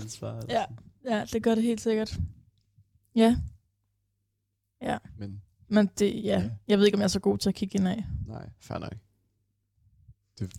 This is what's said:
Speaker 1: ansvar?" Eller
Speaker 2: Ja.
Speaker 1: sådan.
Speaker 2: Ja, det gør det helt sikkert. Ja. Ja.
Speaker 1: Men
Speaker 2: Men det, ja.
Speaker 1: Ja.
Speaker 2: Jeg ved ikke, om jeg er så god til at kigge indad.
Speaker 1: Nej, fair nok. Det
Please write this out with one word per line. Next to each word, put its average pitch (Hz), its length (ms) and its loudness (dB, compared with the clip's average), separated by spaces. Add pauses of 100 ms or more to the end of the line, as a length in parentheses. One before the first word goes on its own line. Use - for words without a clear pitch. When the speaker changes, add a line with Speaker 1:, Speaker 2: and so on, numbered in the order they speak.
Speaker 1:
ansvar?" 110 380 -10
Eller 117 140 -6
Speaker 2:
Ja. 226 80 0
Speaker 1:
sådan. - 160 -8 (280)
Speaker 2:
Ja, 220 280 -2
det 220 100 -2
gør 226 120 4
det 226 80 2
helt 233 180 0
sikkert. 220 380 -2 (960)
Ja. 233 220 8 (1400)
Ja. - 160 -4 (200)
Speaker 1:
Men 101 240 -12 (260)
Speaker 2:
Men 208 220 4 (100)
det, 208 240 0
ja. 190 160 2
Speaker 1:
Ja. 180 100 0 (180)
Speaker 2:
Jeg 208 120 6
ved 202 60 8
ikke, 208 100 6
om 202 40 0
jeg 208 40 2
er 202 40 2
så 190 120 0
god 202 180 2
til 196 120 0
at 190 60 2
kigge 196 220 -4
indad. 185 180 0 (320)
Speaker 1:
Nej, - 220 -12 (100)
fair - 180 -8
nok. - 160 -10 (1500)
Det 90 200 -6